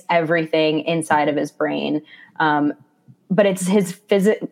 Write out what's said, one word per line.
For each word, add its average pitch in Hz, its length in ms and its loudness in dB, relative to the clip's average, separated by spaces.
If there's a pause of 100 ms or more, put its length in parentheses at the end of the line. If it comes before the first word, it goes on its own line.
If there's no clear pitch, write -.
(100)
everything 160 680 0
inside 156 480 0
of 143 80 0
his 147 140 -2
brain. 147 520 -4 (360)
Um, 147 360 0 (560)
but 202 160 4
it's 185 200 -2
his 185 280 0
physi-, 196 580 0